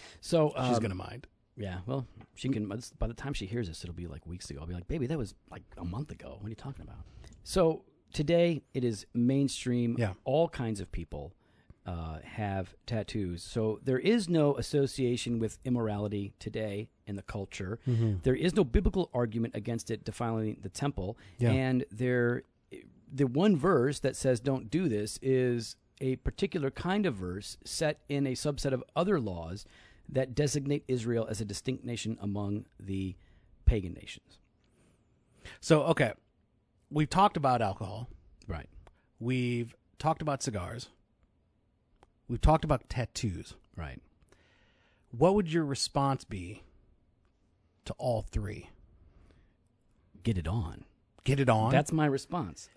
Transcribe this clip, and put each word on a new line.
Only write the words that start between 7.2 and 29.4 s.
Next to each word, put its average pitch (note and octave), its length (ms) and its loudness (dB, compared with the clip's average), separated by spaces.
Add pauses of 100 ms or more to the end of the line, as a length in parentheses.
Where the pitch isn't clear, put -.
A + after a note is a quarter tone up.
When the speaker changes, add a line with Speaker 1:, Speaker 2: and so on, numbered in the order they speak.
Speaker 1:
So E3 400 2 (280)
today, E3+ 500 4 (120)
it B2+ 100 -2
is A2+ 300 -2
mainstream. B2 840 2
Speaker 2:
Yeah. G2 160 0 (100)
Speaker 1:
All D#3+ 240 2
kinds A2 320 -4
of F2+ 120 -10
people, D2+ 420 -8 (520)
uh, E2 380 -6
have G2 500 -4 (100)
tattoos. G2 600 -4
So A2 400 -2
there C3 140 2
is G3+ 300 2
no D3 280 6
association B2 840 0
with A2 260 -2
immorality G#2 760 -2
today G#2+ 480 -6 (180)
in G2+ 80 -6
the G2 80 -6
culture. G2 560 -6 (100)
Speaker 2:
Mm-hmm. A2+ 360 2
Speaker 1:
There B2+ 100 6
is D3+ 220 0
no G3 80 6
biblical F3+ 500 2
argument A#2 400 -2
against A2+ 380 -6
it G#2+ 120 -6
defiling A2 580 -4
the G2 60 -8
temple. G2+ 480 -4 (220)
Speaker 2:
Yeah. A#2+ 140 4
Speaker 1:
And C3 400 2
there, B2 500 2 (720)
the C3+ 160 2
one E3+ 280 6
verse C#3 440 4
that C3 160 0
says, B2+ 240 2
"Don't B2+ 280 -2
do E3 200 2
this," G#2 340 -2
is B2+ 540 2 (240)
a C3 160 -2
particular C#3 560 -2
kind G3 340 0
of C3+ 80 0
verse F#2 500 -8
set - 440 -2
in C#3+ 180 0
a C3 60 0
subset C#3 400 -2
of B2+ 100 0 (140)
other F3+ 240 2
laws F2+ 440 -6 (440)